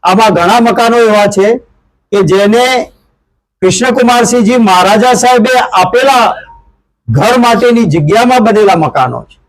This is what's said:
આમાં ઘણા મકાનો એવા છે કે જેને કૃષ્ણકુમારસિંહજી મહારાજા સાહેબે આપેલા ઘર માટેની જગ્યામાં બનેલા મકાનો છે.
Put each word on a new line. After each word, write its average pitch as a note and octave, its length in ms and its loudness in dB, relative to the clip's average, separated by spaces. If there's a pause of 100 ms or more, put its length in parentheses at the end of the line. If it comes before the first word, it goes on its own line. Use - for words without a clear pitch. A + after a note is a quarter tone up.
આમાં F#3+ 320 0
ઘણા F#3+ 260 0
મકાનો A#3 360 0 (100)
એવા G#3 200 0
છે G3+ 200 -2 (640)
કે G3+ 120 -2
જેને G3+ 400 0 (960)
કૃષ્ણકુમારસિંહજી A#3+ 1040 0
મહારાજા G3+ 480 2
સાહેબે B3 380 0 (260)
આપેલા B3 460 0 (800)
ઘર F3 320 0
માટેની A#3 460 2
જગ્યામાં G3 600 0
બનેલા G3+ 400 2
મકાનો B2+ 440 -4
છે. - 80 -20 (120)